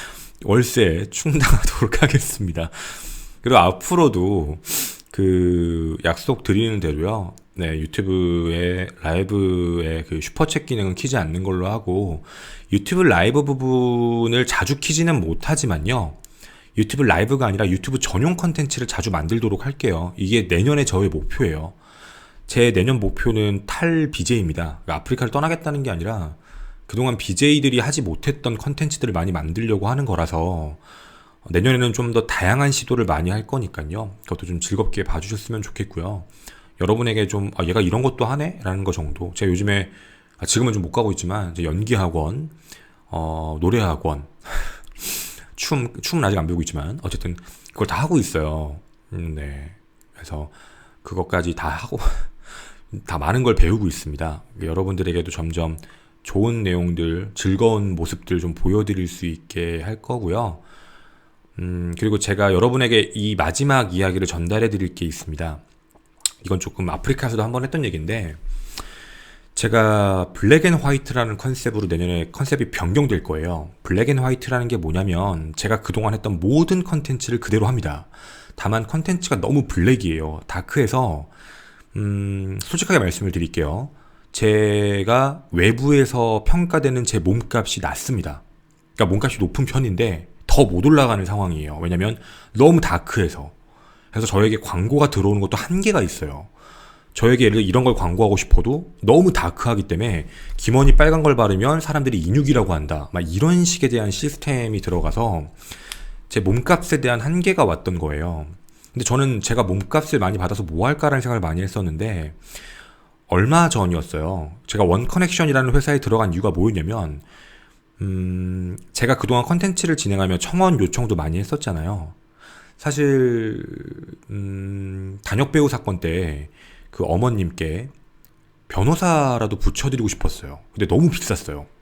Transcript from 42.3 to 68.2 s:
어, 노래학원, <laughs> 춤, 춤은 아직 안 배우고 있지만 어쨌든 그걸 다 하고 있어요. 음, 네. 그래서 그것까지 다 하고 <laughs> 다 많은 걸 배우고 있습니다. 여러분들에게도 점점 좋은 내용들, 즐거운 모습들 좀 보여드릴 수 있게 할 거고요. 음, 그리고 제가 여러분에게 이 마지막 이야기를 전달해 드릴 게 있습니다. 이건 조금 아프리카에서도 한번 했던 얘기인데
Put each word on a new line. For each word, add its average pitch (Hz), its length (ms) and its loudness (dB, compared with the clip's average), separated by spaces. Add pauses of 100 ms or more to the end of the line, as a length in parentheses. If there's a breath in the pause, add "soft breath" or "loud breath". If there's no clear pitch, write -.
어, 80 520 -4
노래학원, 82 680 0 (160)
<laughs> - 1120 -8
춤, 127 360 -2 (100)
춤은 160 220 -2
아직 98 140 2
안 80 80 0
배우고 85 160 0
있지만 85 400 -6
어쨌든 - 340 -6 (360 loud breath)
그걸 - 140 -4
다 - 160 -4
하고 160 160 2
있어요. 78 600 -2 (340)
음, 85 220 -8
네. 71 380 -10 (420)
그래서 76 360 -10 (520 loud breath)
그것까지 87 520 -2
다 - 140 -6
하고 - 300 -8
<laughs> - 1080 -4
다 85 120 -4
많은 92 240 0
걸 120 120 4
배우고 95 320 4
있습니다. 78 560 -6 (200)
여러분들에게도 87 680 -2
점점 80 480 -4 (440 loud breath)
좋은 113 400 0
내용들, 87 720 -2
즐거운 101 600 2
모습들 85 460 -4
좀 85 140 -4
보여드릴 98 540 0
수 - 180 -8
있게 85 560 -6
할 110 200 -8
거고요. 110 580 -4 (1000 soft breath)
음, 87 400 -6
그리고 107 200 2
제가 101 340 2
여러분에게 117 640 4
이 104 200 -2
마지막 98 600 0
이야기를 95 320 0
전달해 90 420 0
드릴 95 260 -4
게 87 120 -6
있습니다. 78 520 -8 (840)
이건 92 160 -2
조금 - 300 -6
아프리카에서도 117 520 -2
한번 120 220 -4
했던 135 200 -4
얘기인데 85 520 -6 (1200 loud breath)